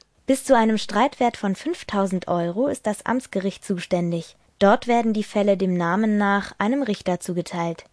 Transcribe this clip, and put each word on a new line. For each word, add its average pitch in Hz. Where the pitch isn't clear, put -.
Bis 262
zu 262
einem 220
Streitwert 240
von 196
fünftausend 196
Euro 175
ist 285
das 208
Amtsgericht 196
zuständig. 175
Dort 202
werden 233
die 214
Fälle 202
dem 185
Namen 190
nach 202
einem 247
Richter 196
zugeteilt. 170